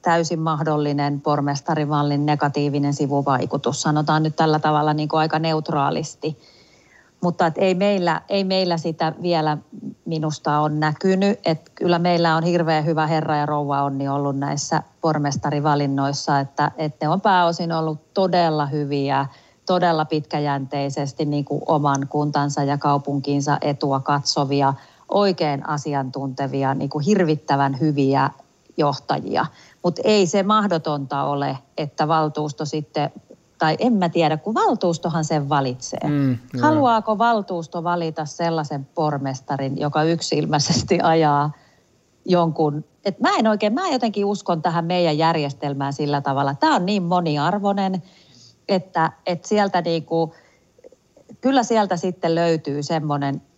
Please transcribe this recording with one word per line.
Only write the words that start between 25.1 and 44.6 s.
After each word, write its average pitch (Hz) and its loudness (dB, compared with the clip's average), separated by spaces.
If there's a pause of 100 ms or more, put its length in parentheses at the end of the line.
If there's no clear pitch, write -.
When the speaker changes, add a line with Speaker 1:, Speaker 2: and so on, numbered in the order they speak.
Speaker 1:
asiantuntevia, 139 -4
niin 143 -4
kuin 147 -4
hirvittävän 151 2
hyviä 139 2 (480)
johtajia. 143 -2 (380)
Mut 175 -2
ei 208 4
se 196 0
mahdotonta 156 0
ole, 139 -2 (200)
että 151 -2
valtuusto 156 0
sitten, 151 -4 (460)
tai 160 2
en 240 2
mä 185 2
tiedä, 156 2
kun 208 -6
valtuustohan 180 0
sen 147 -2
valitsee. 139 -2
Speaker 2:
Mm, 139 2
joo. 123 -4
Speaker 1:
Haluaako 233 2
valtuusto 196 0
valita 165 -2
sellaisen 156 -4
pormestarin, 139 -2
joka 147 0
yksilmäisesti 160 0
ajaa 151 4 (720)
jonkun? 160 2 (200)
Et 196 -4
mä 330 2 (100)
en 226 2
oikein, 214 2
mä 359 -2
jotenkin 220 0
uskon 190 -2